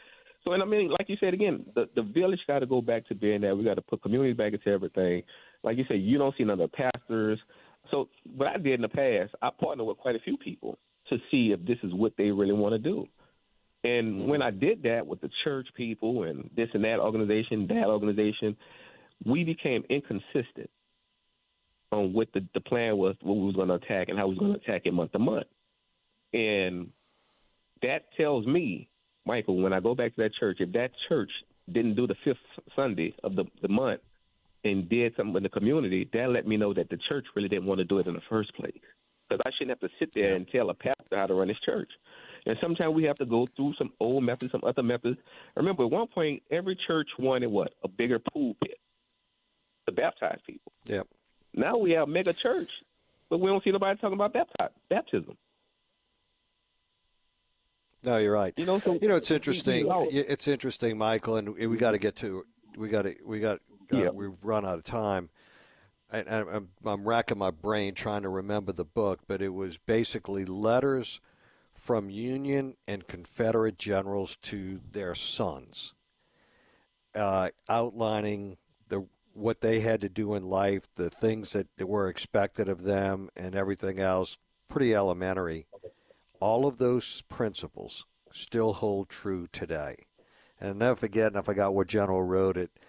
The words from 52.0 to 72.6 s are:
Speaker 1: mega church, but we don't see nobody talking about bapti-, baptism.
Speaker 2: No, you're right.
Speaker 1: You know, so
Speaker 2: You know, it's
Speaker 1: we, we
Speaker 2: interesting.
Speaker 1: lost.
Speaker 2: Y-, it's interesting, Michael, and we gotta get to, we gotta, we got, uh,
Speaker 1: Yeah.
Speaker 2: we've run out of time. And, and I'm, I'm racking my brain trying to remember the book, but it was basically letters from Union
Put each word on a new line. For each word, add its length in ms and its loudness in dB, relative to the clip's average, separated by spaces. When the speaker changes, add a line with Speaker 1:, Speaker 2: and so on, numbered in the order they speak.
Speaker 1:
mega 240 2
church, 380 -2
but 120 2
we 100 4
don't 120 2
see 100 4
nobody 280 2
talking 180 0
about 140 2
bapti-, 380 -2
baptism. 480 -2
Speaker 2:
No, 140 2
you're 140 4
right. 240 2
Speaker 1:
You 80 -2
know, 140 2
so 220 0
Speaker 2:
You 80 4
know, 80 6
it's 120 2
Speaker 1:
we, 60 4
we 20 4
Speaker 2:
interesting. 500 0
Speaker 1:
lost. 260 2
Speaker 2:
Y-, 140 2
it's 220 -4
interesting, 500 -2
Michael, 380 0
and 180 -4
we 220 -2
gotta 220 4
get 180 0
to, 300 -8
we 120 -8
gotta, 360 0
we 160 -6
got, 200 0
uh, 40 4
Speaker 1:
Yeah. 140 2
Speaker 2:
we've 340 -8
run 200 0
out 140 -2
of 60 -14
time. 460 -2
And, 180 -4
and 200 -2
I'm, 200 -8
I'm 200 -4
racking 320 0
my 120 0
brain 440 -2
trying 280 -4
to 80 -4
remember 420 -4
the 120 -6
book, 420 -2
but 160 -4
it 100 -2
was 260 -8
basically 680 -2
letters 720 0
from 340 -2
Union 680 -2